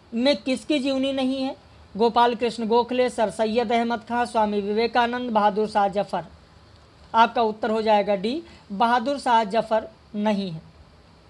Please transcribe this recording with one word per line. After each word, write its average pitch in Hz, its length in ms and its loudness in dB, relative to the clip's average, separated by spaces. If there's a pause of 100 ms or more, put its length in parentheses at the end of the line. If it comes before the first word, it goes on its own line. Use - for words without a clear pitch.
(140)
में 262 240 2
किसकी 269 420 -2
जीवनी 269 340 -2
नहीं 262 300 -2
है? 269 120 -4 (420)
गोपाल 240 380 2
कृष्ण 233 320 -4
गोखले, 240 420 2
सर 226 200 -2
सैयद 220 420 -2
अहमद 233 280 0
खां, 233 260 -4
स्वामी 214 360 0
विवेकानंद, 233 720 0
बहादुर 208 360 2
शाह 208 200 2
जफर। 190 380 -4 (920)
आपका 233 260 4
उत्तर 220 300 -2
हो 220 100 0
जाएगा 208 340 2
डी, 233 260 -4 (300)
बहादुर 240 480 0
शाह 226 240 2
जफर 220 440 -2 (280)
नहीं 202 360 -2
है। 160 100 -12 (680)